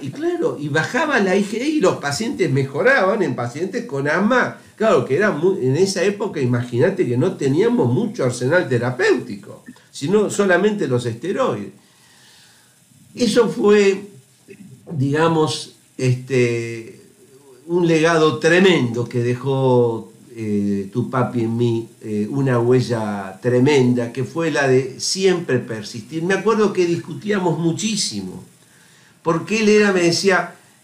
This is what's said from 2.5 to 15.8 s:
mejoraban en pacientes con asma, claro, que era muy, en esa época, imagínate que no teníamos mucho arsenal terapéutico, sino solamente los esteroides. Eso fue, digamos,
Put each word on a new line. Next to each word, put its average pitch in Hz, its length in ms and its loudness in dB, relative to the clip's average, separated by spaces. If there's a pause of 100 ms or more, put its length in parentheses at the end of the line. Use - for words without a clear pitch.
mejoraban 190 680 2
en 139 140 -2
pacientes 151 500 -6
con 139 220 -6
asma, 196 500 0 (180)
claro, 202 300 2
que 131 100 -2
era 202 140 2
muy, 156 380 0
en 135 100 0
esa 185 260 0
época, 202 380 -2
imagínate 123 640 0
que 120 100 -2
no 165 180 0
teníamos 151 600 2
mucho 190 300 -2
arsenal 135 440 0
terapéutico, 127 960 -2 (280)
sino 185 400 0
solamente 190 560 2
los 123 180 -2
esteroides. 147 680 -4 (1400)
Eso 233 360 2
fue, 202 580 2 (880)
digamos, 156 800 0 (220)